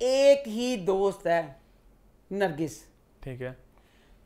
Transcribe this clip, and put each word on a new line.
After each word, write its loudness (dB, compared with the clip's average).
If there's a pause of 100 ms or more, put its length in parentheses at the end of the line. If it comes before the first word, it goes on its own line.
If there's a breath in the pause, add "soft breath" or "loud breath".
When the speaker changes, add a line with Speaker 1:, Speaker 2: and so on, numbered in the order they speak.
Speaker 1:
ਏਕ 4
ਹੀ -2
ਦੋਸਤ -2
ਹੈ, -2 (760)
ਨਰਗਿਸ। -4 (380)
Speaker 2:
ਠੀਕ -12
ਹੈ। -10 (680 soft breath)